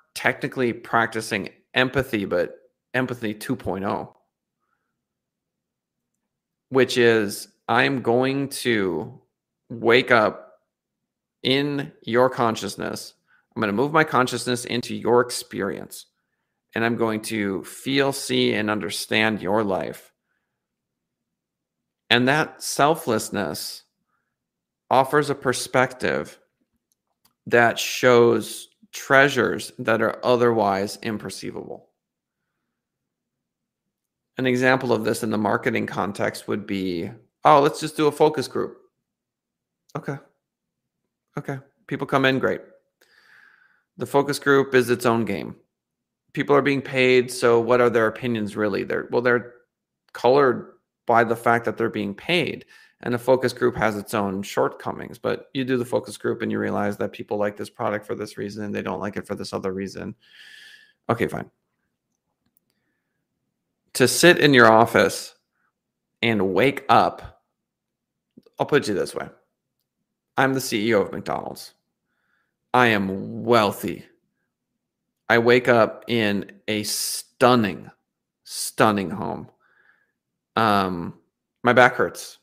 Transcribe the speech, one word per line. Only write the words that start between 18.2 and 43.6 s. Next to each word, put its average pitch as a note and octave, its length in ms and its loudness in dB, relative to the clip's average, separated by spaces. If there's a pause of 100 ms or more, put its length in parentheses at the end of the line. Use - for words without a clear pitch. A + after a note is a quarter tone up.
and G#2+ 160 -2
understand G#2+ 720 -2
your G#2 220 0
life. E2+ 500 -6 (2000)
And B2 180 4
that D3+ 340 0
selflessness G#2+ 1200 -2 (1080)
offers C3+ 400 2
a C3+ 60 -2
perspective - 1040 -2 (1080)
that A#2 300 4
shows A#2 920 2 (240)
treasures C3+ 840 2
that A2+ 240 0
are A2 220 -2
otherwise A2 760 2
imperceivable. - 840 -10 (2500)
An C3 80 -4
example B2+ 480 2
of A2 100 0
this A2+ 200 -2
in A2 80 -4
the G#2+ 60 -2
marketing G#2+ 480 -2
context G#2 600 -6
would G#2+ 180 -6
be, F#2+ 460 -6 (320)
"Oh, D3 160 8
let's D3+ 200 0
just D3+ 180 -8
do D3+ 100 2
a C#3+ 40 2
focus D3+ 360 0
group." - 300 -8 (1200)
Okay. C#3 200 -8 (1200)
Okay. C#3 200 -8 (300)
People C3+ 200 -6
come C3+ 160 2
in, C3 160 4
great. F#2+ 220 -2 (1400)